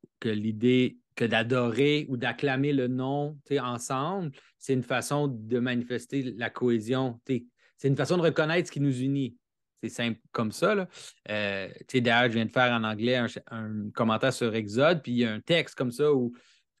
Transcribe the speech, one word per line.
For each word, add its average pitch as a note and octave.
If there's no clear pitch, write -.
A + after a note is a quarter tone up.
que -
l'idée A2
que A#2+
d'adorer A#2+
ou C3
d'acclamer C3
le B2+
nom, C#3
tu C#3+
sais, C#3
ensemble, C#3
c'est -
une B2+
façon C#3+
de A#2
manifester B2
la A2+
cohésion, A#2+
tu C3
sais, A#2+
c'est -
une C#3
façon D3
de F3
reconnaître D#3+
ce -
qui D3
nous C3+
unit. C3+
C'est A2
simple A#2
comme A2
ça, F#3+
là. F#3
Euh, G2+
tu -
sais, C3
d'ailleurs, A#2+
je A2
viens A2+
de G#2+
faire B2
en A#2
anglais A2
un A#2+
ch-, -
un G#2+
commentaire A2+
sur A#2
Exode, A2+
puis B2
il B2
y A#2+
a A2+
un G#2+
texte -
comme B2+
ça D3
où, B2